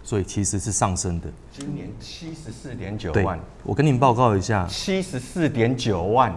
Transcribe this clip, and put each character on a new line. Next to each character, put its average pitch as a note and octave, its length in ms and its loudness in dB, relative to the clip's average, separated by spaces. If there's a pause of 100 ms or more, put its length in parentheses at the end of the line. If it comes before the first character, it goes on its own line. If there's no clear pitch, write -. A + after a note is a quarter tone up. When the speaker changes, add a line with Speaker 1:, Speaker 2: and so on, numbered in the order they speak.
Speaker 1:
所 G#2+ 160 -2
以 F#2 40 0
其 G2+ 200 -2
实 F#2+ 160 0
是 G#2+ 120 -4
上 F#2+ 240 0
升 F2 260 -2
的。 D#2+ 80 -10 (220)
Speaker 2:
今 C#3+ 220 -10
年 - 160 -10 (100)
七 D#3+ 360 -12
十 A2 160 -14
四 B2+ 240 -12
点 G2+ 200 -8
九 F2+ 160 -6 (120)
万。 F2 160 -2
Speaker 1:
对， - 60 -14 (180)
我 G2+ 100 -4
跟 C#3+ 100 2
您 C#3 140 4
报 B2+ 160 6
告 A#2 220 6
一 F#2+ 60 4
下。 F#2 280 0
Speaker 2:
七 F#3+ 320 -2
十 C#3 180 -6
四 D#3 300 0
点 A#2+ 260 4
九 A2 280 0
万。 A2 340 4